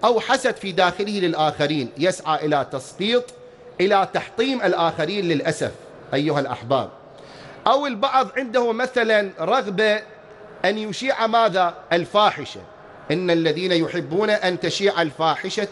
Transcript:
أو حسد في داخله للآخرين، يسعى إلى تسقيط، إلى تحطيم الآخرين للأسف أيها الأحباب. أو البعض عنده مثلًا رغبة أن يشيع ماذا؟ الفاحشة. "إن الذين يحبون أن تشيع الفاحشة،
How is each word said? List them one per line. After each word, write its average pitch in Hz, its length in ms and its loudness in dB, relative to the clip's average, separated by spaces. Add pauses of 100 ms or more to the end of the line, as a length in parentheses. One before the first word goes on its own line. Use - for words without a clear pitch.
أو 226 160 2
حسد 254 360 0
في 196 160 -8
داخله 185 480 0
للآخرين، 151 760 0
يسعى 156 480 -2
إلى 147 260 0
تسقيط، 208 520 -2 (580)
إلى 196 320 4
تحطيم 247 480 -2
الآخرين 175 640 0
للأسف 156 460 0 (420)
أيها 143 260 0
الأحباب. 123 500 -2 (800)
أو 277 200 4
البعض 254 400 0 (100)
عنده 240 340 0
مثلًا 220 580 2 (100)
رغبة 208 640 2 (640)
أن 208 120 2
يشيع 220 500 -2
ماذا؟ 190 460 2 (200)
الفاحشة. 170 680 2 (500)
"إن 175 200 0
الذين 165 400 2
يحبون 170 580 0
أن 185 300 0
تشيع 180 420 0
الفاحشة، 160 720 -2